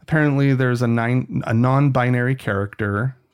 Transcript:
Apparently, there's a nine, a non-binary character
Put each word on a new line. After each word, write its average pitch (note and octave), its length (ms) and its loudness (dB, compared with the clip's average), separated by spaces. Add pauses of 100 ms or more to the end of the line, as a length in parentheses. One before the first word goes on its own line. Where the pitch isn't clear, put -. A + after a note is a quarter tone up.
Apparently, C#3 540 2
there's B2+ 280 0
a B2 60 0
nine, A#2+ 580 0
a - 60 -2
non-binary B2 840 2
character G2+ 800 -4 (160)